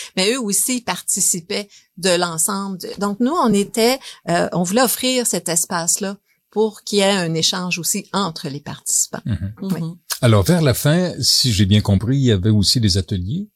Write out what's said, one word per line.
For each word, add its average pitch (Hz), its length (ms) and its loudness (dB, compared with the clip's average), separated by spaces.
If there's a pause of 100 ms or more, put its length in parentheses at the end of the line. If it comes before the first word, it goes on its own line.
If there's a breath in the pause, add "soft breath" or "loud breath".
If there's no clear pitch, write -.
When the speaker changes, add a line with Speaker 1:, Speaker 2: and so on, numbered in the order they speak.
(160 loud breath)
Speaker 1:
mais 190 160 2
eux 269 80 -2
aussi 240 400 -2
participaient 196 880 -4 (300 soft breath)
de 185 180 2
l'ensemble. 180 640 -2 (200)
Donc, 202 220 -2
nous, 247 120 2
on 285 200 2
était, 220 460 2 (300 loud breath)
euh, 170 240 0
on 175 100 0
voulait 196 200 2
offrir 254 440 0
cet 180 220 -2
espace-là 175 680 -2 (340)
pour 208 320 0
qu'il 202 160 -2
y 196 40 4
ait 196 80 4
un 170 240 0
échange 180 440 -2
aussi 175 340 -4
entre 175 360 -4
les 143 120 -8
participants. - 640 -4
Speaker 2:
Mhm. 98 260 -4 (100)
Speaker 1:
Oui. 185 200 -4
Speaker 3:
Mhm. 165 140 -8 (260)
Speaker 2:
Alors, 110 220 6
vers 170 180 2
la 131 120 2
fin, 165 460 0
si 120 320 2
j'ai 98 140 4
bien 104 140 6
compris, 107 360 2
il 139 80 2
y 120 80 4
avait 98 180 2
aussi 107 300 2
des 98 160 2
ateliers 101 600 -4